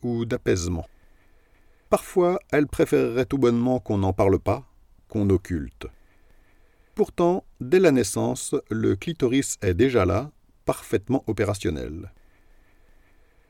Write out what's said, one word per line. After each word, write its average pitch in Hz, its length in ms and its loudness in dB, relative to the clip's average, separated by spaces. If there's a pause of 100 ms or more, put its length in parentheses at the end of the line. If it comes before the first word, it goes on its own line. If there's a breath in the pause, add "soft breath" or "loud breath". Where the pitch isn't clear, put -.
ou 117 240 -4
d'apaisement. 90 600 -4 (1040)
Parfois, 175 500 0 (140)
elle 147 140 2
préférerait 131 580 0
tout - 140 -4
bonnement 123 420 2
qu'on 110 160 -4
n'en 95 160 0
parle 98 260 2
pas, 113 300 -4 (400)
qu'on 101 220 0
occulte. 85 560 -2 (1080)
Pourtant, 180 480 0 (200)
dès 139 180 4
la 175 100 6
naissance, 120 640 0 (140)
le 110 280 0
clitoris 135 640 -2
est 92 100 0
déjà 117 320 4
là, 92 260 0 (360)
parfaitement - 600 -2
opérationnel. 87 840 -4 (1400)